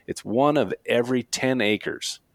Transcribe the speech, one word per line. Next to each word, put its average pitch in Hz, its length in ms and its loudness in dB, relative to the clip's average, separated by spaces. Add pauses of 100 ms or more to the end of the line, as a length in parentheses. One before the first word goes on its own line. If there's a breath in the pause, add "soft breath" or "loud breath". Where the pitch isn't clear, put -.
it's - 180 -10
one 135 320 2
of 107 160 0 (140)
every 120 360 2
ten 131 380 -2
acres - 600 -2 (140)